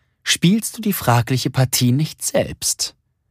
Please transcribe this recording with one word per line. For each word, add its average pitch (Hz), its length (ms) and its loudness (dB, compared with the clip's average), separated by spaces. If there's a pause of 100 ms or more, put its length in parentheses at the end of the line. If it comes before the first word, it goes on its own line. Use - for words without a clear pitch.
(240)
„spielst - 540 0
du 226 40 -10
die 208 120 -2
fragliche 123 560 0
Partie 127 420 0
nicht 151 320 -2
selbst?“ - 720 -4 (340)